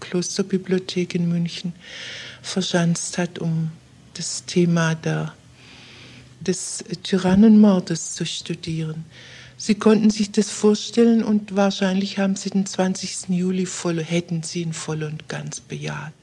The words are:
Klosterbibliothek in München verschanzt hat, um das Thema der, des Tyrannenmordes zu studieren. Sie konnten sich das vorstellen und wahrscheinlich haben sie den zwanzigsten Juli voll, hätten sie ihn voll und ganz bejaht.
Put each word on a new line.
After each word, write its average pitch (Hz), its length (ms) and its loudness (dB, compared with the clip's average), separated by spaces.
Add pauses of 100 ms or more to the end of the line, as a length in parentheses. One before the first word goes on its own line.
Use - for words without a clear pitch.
Klosterbibliothek 185 1120 -2
in 175 140 0
München 170 440 -2 (680)
verschanzt 170 760 -2
hat, 175 220 -4
um 160 320 -2 (440)
das - 300 -10
Thema 170 500 2
der, 156 400 -4 (1040)
des - 440 -6 (200)
Tyrannenmordes 190 1120 6
zu 175 100 -4
studieren. 160 800 -6 (500)
Sie - 200 0
konnten 220 340 6
sich 208 220 0
das 208 180 0
vorstellen 226 760 2
und 208 320 -2
wahrscheinlich 196 600 0
haben 196 180 2
sie - 140 -6
den 196 160 0
zwanzigsten 185 720 -4
Juli 185 320 0
voll, 170 360 -4
hätten 170 380 -2
sie 170 220 -6
ihn 165 100 -6
voll 156 300 -6
und 151 260 -10
ganz 147 300 -8
bejaht. - 640 -10